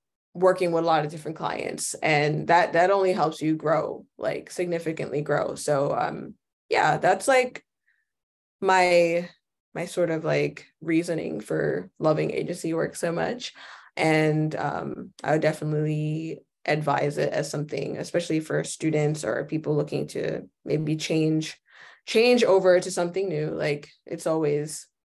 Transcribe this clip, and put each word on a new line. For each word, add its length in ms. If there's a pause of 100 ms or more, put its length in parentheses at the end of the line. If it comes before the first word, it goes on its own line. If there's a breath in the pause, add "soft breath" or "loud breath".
(340)
working 400
with 100
a 40
lot 180
of 60
different 260
clients. 580
And 520
that, 260
that 180
only 220
helps 280
you 140
grow, 500 (120)
like, 340
significantly 680
grow. 340
So, 420
um, 360 (360)
yeah, 280
that's, 300
like, 380 (920)
my, 720 (440)
my 120
sort 240
of, 160
like, 420 (140)
reasoning 580
for 500 (100)
loving 320
agency 420
work 240
so 160
much. 400 (420 loud breath)
And, 600
um, 560 (120)
I 80
would 100
definitely 1000 (240)
advise 520
it 140
as 180
something, 480
especially 440
for 240
students 580
or 220
people 280
looking 340
to 420 (160)
maybe 320
change, 600 (480 loud breath)
change 380
over 380
to 100
something 380
new. 220
Like, 380 (160)
it's 220
always, 600 (300)